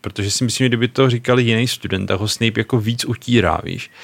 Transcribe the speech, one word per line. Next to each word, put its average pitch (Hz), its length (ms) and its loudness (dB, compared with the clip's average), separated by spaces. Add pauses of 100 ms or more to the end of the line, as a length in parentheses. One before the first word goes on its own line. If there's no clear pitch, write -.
Protože 101 300 -4
si - 140 -2
myslím, 123 200 -2
že 127 40 4
kdyby 117 200 2
to 135 220 2
říkal 120 280 2
jiný 117 300 2
student, 95 400 -4
tak 98 120 0
ho 107 80 -2
Snape 113 320 0
jako 113 200 0
víc 117 240 -2
utírá, 104 600 2
víš? - 260 -10 (140)